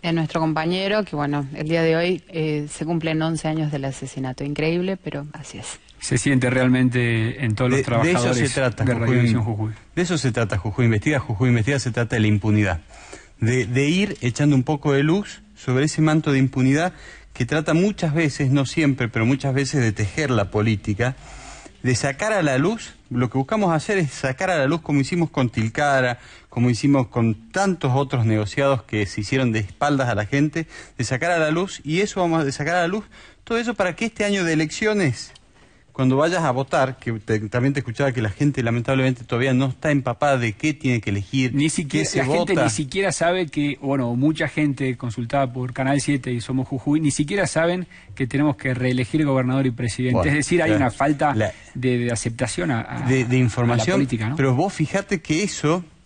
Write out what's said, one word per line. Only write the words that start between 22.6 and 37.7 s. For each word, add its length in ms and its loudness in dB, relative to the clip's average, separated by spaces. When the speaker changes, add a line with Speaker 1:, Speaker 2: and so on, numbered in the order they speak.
Speaker 3:
lo 200 0
que 80 -2
buscamos 360 2
hacer 240 0
es 140 0
sacar 380 -4
a 80 2
la 80 2
luz 160 0
como 180 0
hicimos 300 0
con 200 0
Tilcara, 680 0
como 200 0
hicimos 380 2
con 440 0
tantos 440 0
otros 300 0
negociados 580 2
que 220 -2
se 160 -8
hicieron 320 0
de 60 0
espaldas 500 -2
a 60 0
la 100 -2
gente, 420 -2
de 80 -2
sacar 260 -2
a 80 2
la 120 2
luz, 340 -4
y 160 -2
eso 180 -4
vamos 220 2
a, 20 0
de 80 -2
sacar 240 -4
a 60 2
la 60 0
luz, 180 -4
todo 120 -2
eso 180 -2
para 200 -2
que 100 -4
este 200 -4
año 180 0
de 80 0
elecciones, 800 0
cuando 240 2
vayas 300 2
a 60 2
votar, 460 0
que 160 -8
te, 260 -2
también 240 0